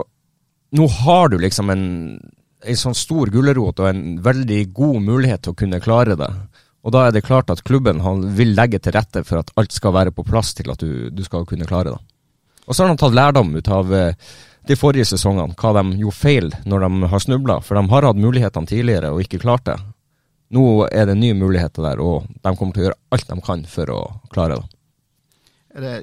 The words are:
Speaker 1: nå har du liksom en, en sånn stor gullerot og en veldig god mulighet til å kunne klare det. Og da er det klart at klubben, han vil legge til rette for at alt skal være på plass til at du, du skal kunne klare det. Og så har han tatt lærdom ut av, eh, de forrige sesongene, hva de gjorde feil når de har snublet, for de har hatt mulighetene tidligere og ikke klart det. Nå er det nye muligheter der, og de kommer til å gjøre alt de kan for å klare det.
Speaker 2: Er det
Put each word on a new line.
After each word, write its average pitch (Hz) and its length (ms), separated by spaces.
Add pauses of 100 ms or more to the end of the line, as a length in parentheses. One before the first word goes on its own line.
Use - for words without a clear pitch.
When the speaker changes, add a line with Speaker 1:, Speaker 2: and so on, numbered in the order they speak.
(720)
Speaker 1:
nå 151 160
har 156 400
du 98 100
liksom 98 320
en, 95 140 (800)
en 117 140
sånn 127 180
stor 143 360
gullerot 123 500
og 95 80
en 95 140 (180)
veldig 117 400 (120)
god 135 300
mulighet 120 400
til 87 120
å - 40
kunne 90 220
klare 113 360
det. 71 120 (560)
Og 113 80
da 127 140
er 117 60
det 107 120
klart 131 260
at - 120
klubben, 120 380
han 92 220 (140)
vil 113 180
legge 117 240
til 113 140
rette 104 320
for 82 160
at - 160
alt 110 160
skal 98 200
være 92 200
på - 120
plass - 300
til - 160
at - 100
du, 64 300
du 95 140
skal 85 200
kunne 80 220
klare 87 260
det. - 80 (680)
Og 131 80
så 180 80
har 190 40
han 156 120
tatt 123 160
lærdom 135 400
ut 80 120
av, 95 240
eh, 90 220 (520)
de 139 100
forrige 139 340
sesongene, 92 460
hva 113 180
de 95 240
gjorde 104 180
feil 123 360 (120)
når 98 220
de 92 240
har 98 140
snublet, 131 400
for 101 120
de 98 120
har 139 200
hatt 104 120
mulighetene 110 480
tidligere 101 440
og 92 120
ikke 92 180
klart 123 220
det. - 140 (720)
Nå 127 140 (240)
er 104 180
det 98 100
nye 113 180
muligheter 90 500
der, 67 160
og 82 280
de - 280
kommer 95 180
til 95 80
å 92 60
gjøre - 120 (100)
alt - 180
de 87 120
kan 85 260
for 73 280
å 50 60 (300)
klare 82 280
det. - 80 (1000)
Speaker 2:
Er 135 160
det 127 60 (120)